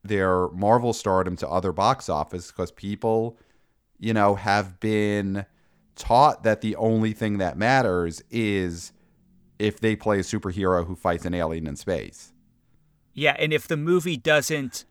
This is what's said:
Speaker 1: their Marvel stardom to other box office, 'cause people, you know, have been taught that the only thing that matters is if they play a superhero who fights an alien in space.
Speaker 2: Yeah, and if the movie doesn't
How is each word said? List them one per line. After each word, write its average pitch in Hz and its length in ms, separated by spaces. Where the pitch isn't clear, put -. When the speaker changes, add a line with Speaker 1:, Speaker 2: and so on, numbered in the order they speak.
Speaker 1:
their 95 460
Marvel 110 440
stardom 92 440
to - 120
other 90 240
box 104 360
office, 85 420
'cause 90 200
people, 113 640
you 110 160
know, 101 200
have 98 460
been 104 640
taught 135 460
that 110 200
the 107 140
only 110 360
thing 104 260
that 85 200
matters 95 720
is 98 640
if 104 200
they 110 160
play 104 240
a 95 40
superhero 92 640
who 90 100
fights 87 300
an 87 80
alien 80 320
in 71 100
space. 58 560
Speaker 2:
Yeah, 139 260
and 151 140
if 147 160
the 165 80
movie 165 400
doesn't 147 760